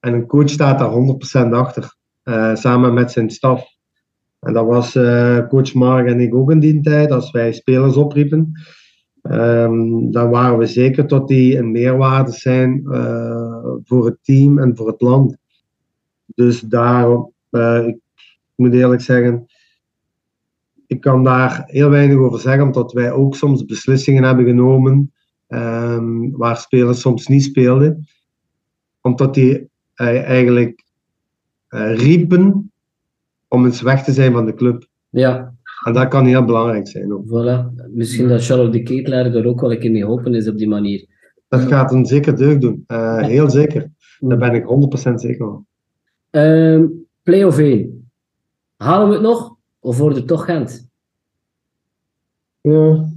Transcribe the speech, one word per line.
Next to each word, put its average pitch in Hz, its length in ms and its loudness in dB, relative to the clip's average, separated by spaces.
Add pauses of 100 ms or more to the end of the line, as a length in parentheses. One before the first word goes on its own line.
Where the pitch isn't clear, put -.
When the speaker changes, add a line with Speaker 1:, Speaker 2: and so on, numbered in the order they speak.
Speaker 1:
En 120 140 -4
een 117 120 -4
coach 147 240 2
staat 139 280 0
daar 120 120 -2
honderd 131 280 0
procent 117 340 -2
achter, 120 420 -4 (280)
eh, 110 320 -2
samen 123 400 2
met 123 180 0
zijn 113 180 -2
staf. 127 340 -2 (760)
En - 120 -8
dat 113 140 0
was, 120 280 0
eh, 120 540 2
coach 135 260 0
Mark 127 320 2
en 123 140 0
ik 117 140 0
ook 131 160 2
in 160 100 4
die 151 200 2
tijd, 147 300 2
als 127 200 -2
wij 117 220 -2
spelers 131 440 0
opriepen, 147 560 0 (680)
ehm, 117 880 -2
dan 117 200 0
waren 123 280 2
we 113 80 2
zeker 131 420 0
dat 135 200 0
die 131 300 2
een 117 120 -4
meerwaarde 127 600 0
zijn, 127 580 -2
eh, 117 840 -6 (100)
voor 123 220 2
het 120 160 -4
team 139 360 4
en 127 180 0
voor 110 100 -8
het 110 140 -6
land. 131 360 2 (920)
Dus 120 340 0
daarom, 120 720 0 (180)
eh, 117 360 0
ik 113 120 -6 (560)
moet 127 200 2
eerlijk 123 280 2
zeggen, 120 440 0 (1400)
ik 127 140 -8
kan 131 240 2
daar 127 420 0
heel 143 240 2
weinig 143 260 4
over 120 240 0
zeggen, 135 220 0
omdat 127 300 -2
wij 120 200 -2
ook 135 240 0
soms 131 280 -2
beslissingen 131 580 0
hebben 127 220 2
genomen, 131 680 2 (340)
ehm, 117 840 -6
waar 120 260 -4
spelers 123 440 0
soms 123 260 -2
niet 139 180 4
speelden, 139 640 0 (920)
omdat 131 340 -2
die, 135 340 0 (260)
eh, 123 340 -2
eigenlijk, 123 560 0 (840)
eh, 110 280 -6
riepen 180 760 2 (760)
om 123 160 2
eens 123 180 -2
weg 135 220 -2
te 139 80 -2
zijn 131 200 2
van 117 140 0
de 107 80 -6
club. 120 320 -2 (220)
Speaker 2:
Ja. 123 460 -2 (300)
Speaker 1:
En 117 80 -4
dat 131 160 0
kan 135 180 2
heel 127 180 4
belangrijk 113 440 -2
zijn 98 240 -10
ook. 101 140 -10
Speaker 2:
Voilà. 120 640 -4
Misschien 117 380 -2
dat 120 160 2
Charles 127 280 2
de 113 100 -2
Ketelaar 127 520 -4
er 113 120 0
ook 120 140 -2
wel 123 120 -2
een 113 60 -4
keer 117 120 -2
mee 110 100 0
geholpen 117 340 -4
is 110 140 -2
op 107 100 -6
die 107 100 -4
manier. 101 380 -4 (420)
Speaker 1:
Dat 127 140 0
gaat 131 280 0
hem 127 140 2
zeker 143 320 0
deugd 139 240 2
doen. 117 260 -2
Eh, 117 100 -8
Speaker 2:
Ja. 113 200 -4 (100)
Speaker 1:
heel 135 240 2
zeker. 143 400 0 (280)
Daar 127 140 -2
Speaker 2:
Mm. 120 60 0
Speaker 1:
ben 120 160 0
ik 110 100 -2
honderd 139 260 0
procent 127 300 -4
zeker 117 260 -8
van. 104 200 -14 (640)
Speaker 2:
Ehm, 160 560 4 (360)
play-off 175 360 2
één. 131 500 -2 (680)
Halen 185 320 0
we 208 60 2
het - 80 -2
nog? 233 340 -4 (240)
Of 123 180 -4
wordt 147 180 0
het 123 100 -6
toch 160 180 -4
Gent? - 440 -8 (1700)
Speaker 1:
Ja. 156 440 2 (120)